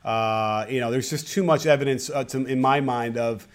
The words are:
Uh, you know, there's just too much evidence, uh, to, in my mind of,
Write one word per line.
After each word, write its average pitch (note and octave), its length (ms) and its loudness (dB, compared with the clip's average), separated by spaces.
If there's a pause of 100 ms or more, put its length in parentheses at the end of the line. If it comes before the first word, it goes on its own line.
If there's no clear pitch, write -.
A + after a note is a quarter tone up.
Uh, A2 640 0
you B2+ 120 -2
know, A#2 100 -2
there's B2 180 -2
just - 200 -6
too F#3+ 160 0
much D#3 200 4
evidence, C#3 460 2
uh, C#3 140 -2
to, C3 200 -4
in C3 160 0
my C#3 200 4
mind A#2+ 360 -2
of, A#2 380 -4